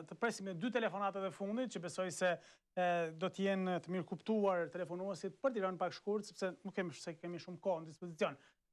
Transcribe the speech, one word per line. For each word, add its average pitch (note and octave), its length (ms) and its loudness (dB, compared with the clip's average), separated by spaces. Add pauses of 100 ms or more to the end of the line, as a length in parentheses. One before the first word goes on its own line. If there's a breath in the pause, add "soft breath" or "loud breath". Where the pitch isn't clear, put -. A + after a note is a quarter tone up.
të E3+ 120 -10
presim G#3 300 0
me F#3 80 -4
dy G3 180 -2
telefonatat G3 540 0
e F#3 40 -2
fundit, G#3+ 380 -2
që G3 140 -6
besoj F#3 260 -2
se, F3+ 220 2 (380 loud breath)
e, F3+ 160 2 (260)
do D#3+ 180 -2
të F#3+ 160 -2
jenë F#3+ 360 4
të E3+ 120 -4
mirë F#3 160 0
kuptuar G3 640 4
telefonuesit F3+ 640 -4
për C4+ 160 2
t'i A3 80 0
rënë F#3 160 2
pak F3+ 160 0
shkurt, G#3 320 -2
sepse - 260 -2
nuk F#3 220 -10
kemi, F3+ 240 -2
se - 160 -8
kemi F3 260 -8
shumë F3 220 -12
kohë E3+ 220 2
në D#3+ 80 -12
dispozicion. E3 480 -2 (340 soft breath)